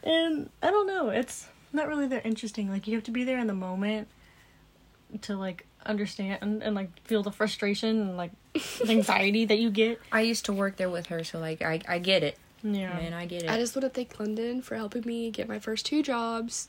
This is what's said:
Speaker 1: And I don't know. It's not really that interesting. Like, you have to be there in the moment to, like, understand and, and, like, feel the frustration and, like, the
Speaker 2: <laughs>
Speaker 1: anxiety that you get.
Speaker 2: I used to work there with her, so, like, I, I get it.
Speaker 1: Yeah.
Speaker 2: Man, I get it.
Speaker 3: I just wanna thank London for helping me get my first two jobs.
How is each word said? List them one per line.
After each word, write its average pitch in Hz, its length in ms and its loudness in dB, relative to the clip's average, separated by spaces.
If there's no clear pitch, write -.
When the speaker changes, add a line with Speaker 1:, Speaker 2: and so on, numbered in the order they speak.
Speaker 1:
And 320 480 2
I - 80 4
don't 415 160 4
know. 359 220 0
It's - 380 -2
not 302 140 0
really 294 200 0
that 254 180 -2
interesting. 220 460 -2
Like, 196 160 -2
you 220 80 0
have 226 80 -2
to 233 80 -6
be 247 120 0
there 254 140 0
in 240 100 0
the 202 60 0
moment 196 540 -2
to, 202 140 -4
like, 190 300 -6
understand 202 560 -2
and, 214 220 -2
and, 214 120 0
like, 190 140 -4
feel 214 180 2
the 208 80 -2
frustration 214 720 2
and, 185 160 -2
like, 175 140 -4
the - 320 -2
Speaker 2:
<laughs> 214 40 2
Speaker 1:
anxiety 208 560 6
that 214 140 6
you 233 100 4
get. 220 300 4
Speaker 2:
I 220 100 4
used 226 240 0
to 208 80 0
work 196 240 0
there 185 120 0
with 175 180 -4
her, 165 160 -4
so, 165 160 -8
like, 160 220 -4
I, 165 260 0
I 175 120 0
get 180 240 4
it. 147 140 0
Speaker 1:
Yeah. 196 320 -2
Speaker 2:
Man, 165 180 -4
I 175 120 -6
get 175 180 -6
it. 165 60 -2
Speaker 3:
I 220 80 2
just 240 180 -2
wanna 269 140 0
thank 254 300 -6
London 226 420 -4
for 226 140 -8
helping 220 300 -6
me 233 260 -4
get 214 160 -6
my 214 120 -6
first 220 260 -6
two 294 180 2
jobs. 233 640 -2